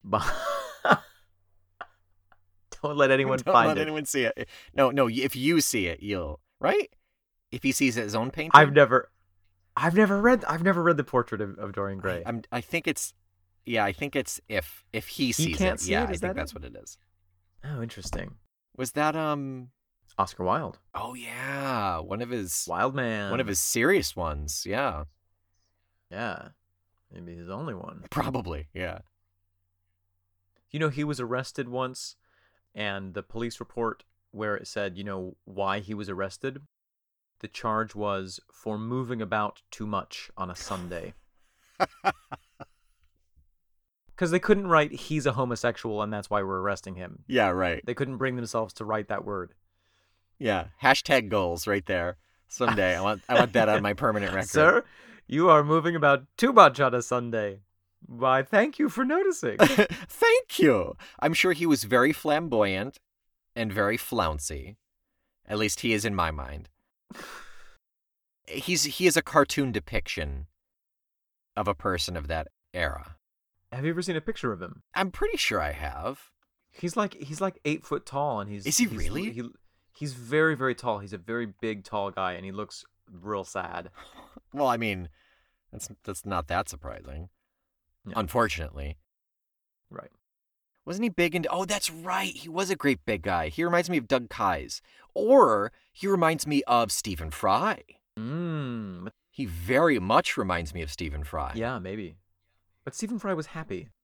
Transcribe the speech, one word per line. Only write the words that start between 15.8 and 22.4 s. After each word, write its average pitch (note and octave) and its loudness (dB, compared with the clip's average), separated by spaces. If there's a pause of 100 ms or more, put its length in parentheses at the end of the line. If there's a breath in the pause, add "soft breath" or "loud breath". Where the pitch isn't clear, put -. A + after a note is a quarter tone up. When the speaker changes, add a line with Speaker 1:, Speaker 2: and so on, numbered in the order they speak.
Speaker 2:
it. - -6
Speaker 1:
see F#2 -4
Speaker 2:
Yeah, D#2+ 2
Speaker 1:
it? - -4
Speaker 2:
I - -4
Speaker 1:
Is F3 -6
Speaker 2:
think F#3+ -2
Speaker 1:
that - -4
Speaker 2:
that's - -6
Speaker 1:
it? - -20
Speaker 2:
what - -14
it A1+ -16
is. - -20 (680)
Speaker 1:
Oh, C#3 -6
interesting. G2 -8 (400)
Speaker 2:
Was B2+ -4
that, D3+ 0
um, C3+ -4 (460)
Speaker 1:
Oscar - -2
Wilde. A2+ -2 (160)
Speaker 2:
Oh, - -8
yeah. B2+ -4
One F#2+ -6
of A#2+ -8
his G2+ -4